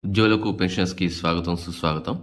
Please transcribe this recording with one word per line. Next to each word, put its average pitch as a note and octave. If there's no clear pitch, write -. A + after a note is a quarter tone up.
ఉద్యోగులకు, A2
పెన్షనర్స్‌కి F#2
స్వాగతం, E2+
సుస్వాగతం. E2